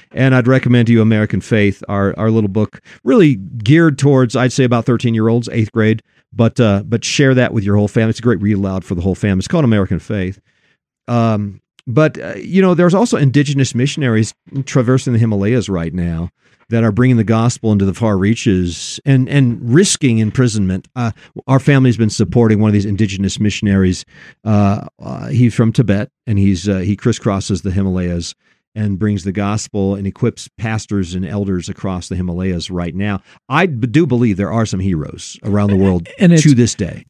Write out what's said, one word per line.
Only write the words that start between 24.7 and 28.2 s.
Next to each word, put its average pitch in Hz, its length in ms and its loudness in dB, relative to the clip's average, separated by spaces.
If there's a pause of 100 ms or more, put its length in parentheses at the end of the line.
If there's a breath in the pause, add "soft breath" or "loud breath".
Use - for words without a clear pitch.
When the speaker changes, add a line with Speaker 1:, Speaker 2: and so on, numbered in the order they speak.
Speaker 1:
uh, - 280 -12
he's 117 280 2
from 117 200 2
Tibet, 101 340 0 (180)
and 101 120 -2
he's, 98 280 0
uh, 98 120 0
he 95 180 -2
crisscrosses 101 680 -2
the 101 60 -4
Himalayas 90 640 -4 (400)